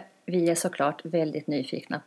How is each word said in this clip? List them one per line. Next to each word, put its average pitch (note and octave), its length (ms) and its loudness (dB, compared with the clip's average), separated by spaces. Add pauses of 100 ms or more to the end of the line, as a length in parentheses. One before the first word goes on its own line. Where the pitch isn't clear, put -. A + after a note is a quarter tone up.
(260)
vi F3 240 4
är E3+ 40 4
såklart D#3 500 0
väldigt D#3+ 420 0
nyfikna - 600 -2